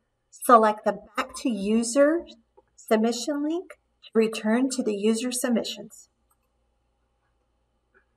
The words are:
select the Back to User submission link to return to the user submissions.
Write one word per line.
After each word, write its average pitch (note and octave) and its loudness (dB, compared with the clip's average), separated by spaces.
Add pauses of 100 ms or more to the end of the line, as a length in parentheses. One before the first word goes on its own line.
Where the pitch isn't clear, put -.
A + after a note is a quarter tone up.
(300)
select A3 4
the - -2 (160)
Back C4 -6
to C#4 -4
User A#3 2 (520)
submission A#3 -2
link E4 -6 (320)
to - -20
return A3+ 0
to C4 -4
the G#3+ -2
user A3 -2
submissions. - -4 (2000)